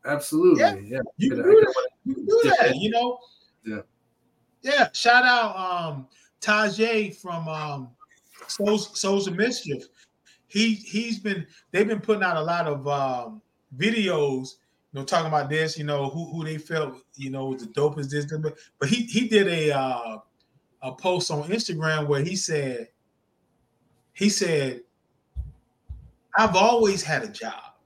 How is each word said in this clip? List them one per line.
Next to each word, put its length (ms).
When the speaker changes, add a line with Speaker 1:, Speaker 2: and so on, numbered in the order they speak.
Speaker 1:
Absolutely. 540
Speaker 2:
Yeah. 140
Speaker 1:
Yeah. 260
Speaker 2:
You 140
Speaker 1:
I 20
Speaker 2:
can 100
Speaker 1:
could, 0
Speaker 2:
do 60
Speaker 1:
I 100
Speaker 2:
that. 280
You 100
can 120
do 160
Speaker 1:
dip 160
Speaker 2:
that, 140
Speaker 1:
in. 80
Speaker 2:
you 100
know? 280
Speaker 1:
Yeah. 160
Speaker 2:
Yeah. 300
Shout 320
out, 320
um, 520
Tajay 760
from, 340
um, 420
Souls, 500
Souls 300
of 80
Mischief. 480
He, 260
he's 460
been, 260
they've 160
been 140
putting 240
out 120
a 60
lot 240
of, 220
um, 520
videos, 800
you 60
know, 60
talking 240
about 200
this, 300
you 60
know, 260
who, 220
who 100
they 160
felt, 380
you 160
know, 160
was 180
the 80
dopest, 380
this, 200
that, 120
but, 140
but 80
he, 160
he 240
did 180
a, 320
uh, 400
a 100
post 380
on 140
Instagram 640
where 140
he 120
said, 540
he 140
said, 520
"I've 200
always 460
had 200
a 60
job." 460